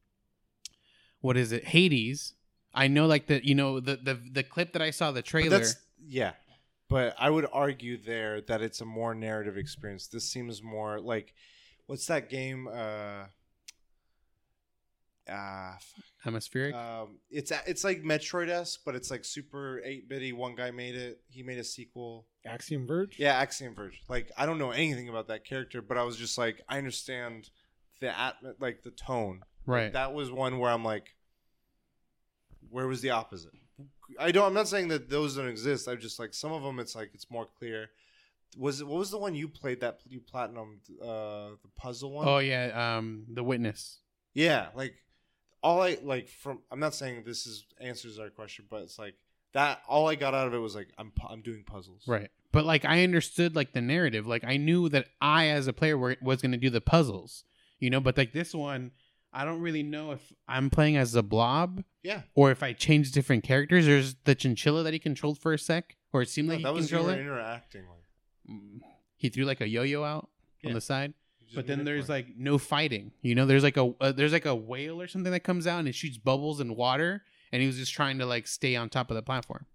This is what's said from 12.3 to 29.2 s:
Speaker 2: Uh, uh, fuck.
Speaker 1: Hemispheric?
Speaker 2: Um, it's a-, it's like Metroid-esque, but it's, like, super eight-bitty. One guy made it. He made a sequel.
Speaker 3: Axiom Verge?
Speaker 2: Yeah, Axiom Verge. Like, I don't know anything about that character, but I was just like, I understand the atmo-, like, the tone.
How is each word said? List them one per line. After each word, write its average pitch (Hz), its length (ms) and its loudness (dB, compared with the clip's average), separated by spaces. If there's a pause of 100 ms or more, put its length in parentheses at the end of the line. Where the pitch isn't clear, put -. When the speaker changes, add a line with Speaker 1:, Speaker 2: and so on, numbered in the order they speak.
Speaker 2:
Uh, 107 580 -8 (2000)
uh, 98 500 -12
fuck. - 260 -20 (200)
Speaker 1:
Hemispheric? 127 500 -6
Speaker 2:
Um, 113 440 -12 (120)
it's 139 220 -8
a-, 143 140 -4
it's 180 180 -4
like 180 180 -2
Metroid-esque, 170 840 -2
but 135 120 -6
it's, 127 140 -10
like, 127 140 -8
super 139 600 -10
eight-bitty. 131 480 -8
One 123 240 -6
guy 123 160 -4
made 123 240 -8
it. 123 320 -10
He 127 160 -18
made 127 140 -10
a 117 60 -6
sequel. 120 640 -12 (180)
Speaker 3:
Axiom 123 420 -8
Verge? 175 320 -4
Speaker 2:
Yeah, 143 160 4
Axiom 131 400 -2
Verge. 98 340 -14
Like, 120 280 -2
I 139 100 0
don't 160 120 -2
know 135 140 -2
anything 127 360 -2
about 113 200 -8
that 110 160 -8
character, 127 380 -8
but 117 140 -4
I 120 60 2
was 120 140 -4
just 113 220 -8
like, 117 300 -2
I 139 100 -4
understand 120 720 -10 (500)
the 131 80 -4
atmo-, 120 500 -6
like, 127 240 -6
the 123 80 -18
tone. 113 500 -6 (260)